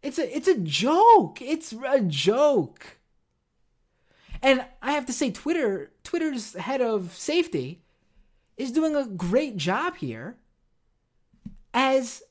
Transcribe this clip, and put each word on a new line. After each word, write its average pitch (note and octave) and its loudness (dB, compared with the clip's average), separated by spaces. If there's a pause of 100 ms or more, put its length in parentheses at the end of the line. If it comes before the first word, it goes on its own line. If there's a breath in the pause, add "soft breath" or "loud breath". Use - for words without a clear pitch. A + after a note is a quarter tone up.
It's C#4 -8
a, C4 -4
it's E4 -2
a D#4+ 4
joke. A#3+ 4
It's D4 -6
a B3+ 0
joke. G3 0 (1400 soft breath)
And C4 4 (160)
I C4+ -4
have C#4+ -2
to B3+ -6
say, B3 -2
Twitter, B3 -4 (100)
Twitter's D4+ -6
head A3 -4
of G#3+ -2
safety G#3 -4 (720)
is B3 -6
doing D#4 0
a C#4 -2
great G#3 -2
job G#3 -2
here B2+ -10 (1400)
as C4 0